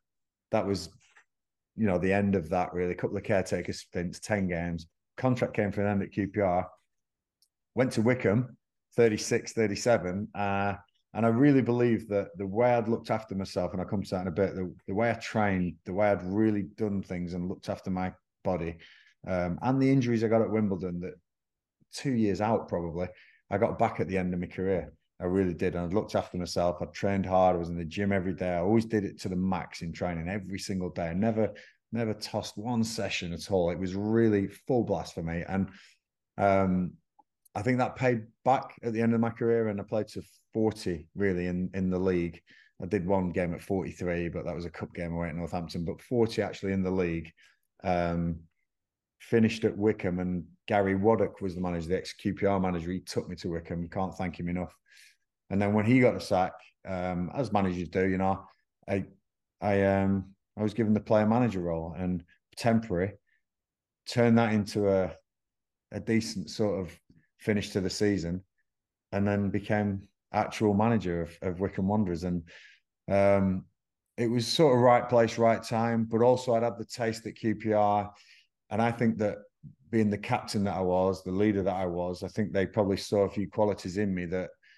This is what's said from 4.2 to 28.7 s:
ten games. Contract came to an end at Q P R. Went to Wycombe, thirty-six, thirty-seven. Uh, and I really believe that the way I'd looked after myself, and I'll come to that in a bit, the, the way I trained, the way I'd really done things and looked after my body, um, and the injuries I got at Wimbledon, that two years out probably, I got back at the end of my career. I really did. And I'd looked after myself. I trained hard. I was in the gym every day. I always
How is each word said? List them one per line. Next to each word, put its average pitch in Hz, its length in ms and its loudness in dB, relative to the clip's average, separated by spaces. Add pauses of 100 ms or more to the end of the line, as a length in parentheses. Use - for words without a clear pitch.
ten 101 260 -2
games. 85 400 -4 (300)
Contract - 380 0
came 104 180 0
to 104 80 -2
an 101 60 2
end 101 160 0
at - 100 -10
Q 101 160 -2
P 98 100 -4
R. 90 300 2 (1080)
Went 127 180 2
to 117 80 0
Wycombe, 120 540 2 (400)
thirty-six, 113 560 2
thirty-seven. 101 800 0
Uh, 98 420 -2 (400)
and 110 100 0
I 113 40 6
really 135 320 6
believe 120 460 2
that 101 300 0
the 98 100 -6
way 117 260 2
I'd 117 140 0
looked 113 240 -2
after 110 240 -4
myself, 92 380 -4
and 95 80 -4
I'll 87 60 -6
come 101 140 -4
to - 100 -8
that 92 100 -4
in 92 60 -4
a 92 40 -4
bit, 92 240 0
the, 90 180 -6 (140)
the 98 80 -6
way 98 160 2
I 110 40 0
trained, 95 600 0 (100)
the 95 80 -8
way 104 160 2
I'd 92 140 0
really 104 400 0
done 101 400 -4
things 87 300 -6
and 90 160 -6
looked - 180 -10
after 98 240 -6
my 92 220 -4 (320)
body, 85 320 -2 (500)
um, 87 340 -2
and 135 200 0
the 135 100 4
injuries 120 320 2
I 110 60 2
got 113 120 4
at 101 80 0
Wimbledon, 95 520 -2
that 90 120 -10 (800)
two 139 200 -4
years 104 280 2
out 107 280 0
probably, 85 400 -4 (420)
I 98 60 0
got 110 200 0
back 113 220 0
at 113 80 0
the 92 100 0
end 90 160 0
of 90 60 -2
my 87 80 -6
career. 92 460 -2 (280)
I 92 40 -4
really 92 280 2
did. 85 220 -2
And 87 100 -2
I'd 85 80 -4
looked 104 220 -2
after 92 220 -2
myself. 87 440 -2
I - 40 -6
trained 98 420 -2
hard. 92 280 4
I 87 40 -2
was 85 100 -4
in 85 80 -6
the 85 80 -6
gym 101 260 -2
every 95 220 0
day. 90 160 -4
I 87 120 0
always 110 220 4